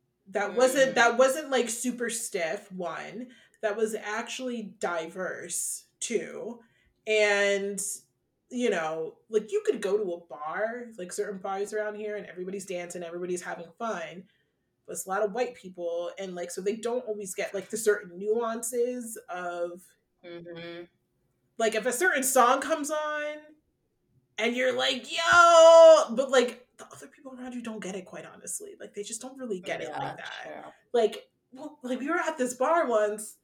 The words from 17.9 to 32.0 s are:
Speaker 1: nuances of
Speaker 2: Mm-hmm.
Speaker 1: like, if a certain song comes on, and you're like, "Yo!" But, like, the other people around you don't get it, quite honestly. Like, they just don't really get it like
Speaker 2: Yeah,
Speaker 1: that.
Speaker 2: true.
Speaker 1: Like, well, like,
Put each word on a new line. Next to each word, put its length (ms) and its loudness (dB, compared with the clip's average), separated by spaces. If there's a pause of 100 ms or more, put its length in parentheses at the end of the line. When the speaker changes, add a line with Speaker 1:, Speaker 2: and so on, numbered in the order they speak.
Speaker 1:
nuances 1000 -2 (100)
of 540 -6 (420)
Speaker 2:
Mm-hmm. 600 -14 (720)
Speaker 1:
like, 160 0
if 120 -2
a 60 -2
certain 300 2
song 380 6
comes 300 -2
on, 460 -6 (1000)
and 180 -2
you're 160 0
like, 380 -2
"Yo!" 1040 10
But, 160 0
like, 360 2 (120)
the 80 -20
other 200 -20
people 260 -20
around 220 -14
you 80 -10
don't 180 -10
get 140 -8
it, 120 -10
quite 200 -14
honestly. 540 -12
Like, 140 -16
they 80 -8
just 200 -10
don't 160 -14
really 220 -6
get 200 -8
it 100 -8
like 100 -8
Speaker 2:
Yeah, 160 -8
Speaker 1:
that. 480 -14
Speaker 2:
true. 80 -18 (200)
Speaker 1:
Like, 380 0 (220)
well, 300 -14
like, 180 -6